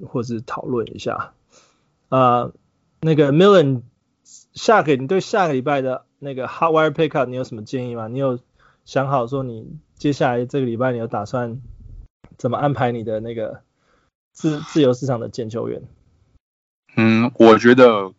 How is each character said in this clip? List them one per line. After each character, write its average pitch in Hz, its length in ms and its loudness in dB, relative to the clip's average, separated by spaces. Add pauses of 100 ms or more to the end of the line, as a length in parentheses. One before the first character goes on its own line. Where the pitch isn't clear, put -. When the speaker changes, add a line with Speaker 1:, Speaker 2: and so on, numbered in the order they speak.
Speaker 1:
或 127 160 -6
是 117 160 -8
讨 - 220 -12
论 123 340 -6
一 - 20 -14
下。 - 360 -8 (720)
呃， 127 460 2 (480)
那 160 140 2
个 143 180 4
Millen， 156 480 6 (720)
下 - 280 2
个， 143 140 2
你 131 120 -4
对 190 120 0
下 190 280 -2
个 151 60 -2
礼 127 80 -2
拜 143 200 -2
的 131 240 -6 (140)
那 139 140 -12
个 123 140 -8
Hot 165 240 -2
Wire 156 200 2
Pickup 147 340 0
你 123 100 -8
有 127 80 -6
什 127 120 -12
么 110 100 -14
建 123 240 -8
议 120 60 -10
吗？ 110 120 -10
你 120 100 -10
有 131 220 -2 (460)
想 139 240 -2
好 131 180 -2
说 135 160 -6
你 120 340 -12 (180)
接 147 180 -2
下 139 180 0
来 120 140 -2
这 135 160 -4
个 131 40 -2
礼 117 120 -4
拜 127 160 -2
你 120 60 -6
有 113 80 -6
打 107 180 -6
算 123 360 -6 (760)
怎 127 120 -4
么 117 80 -2
安 143 140 0
排 120 220 -2
你 117 100 -8
的 110 160 -6
那 113 160 -10
个 110 260 -10 (720)
自-， 151 300 -4 (100)
自 160 100 0
由 127 120 4
市 127 120 -8
场 127 140 -4
的 117 80 -8
捡 110 220 -10
球 117 180 -8
员？ 117 160 -10 (1120)
Speaker 2:
嗯， 113 380 2
我 113 220 8
觉 120 160 6
得 113 460 6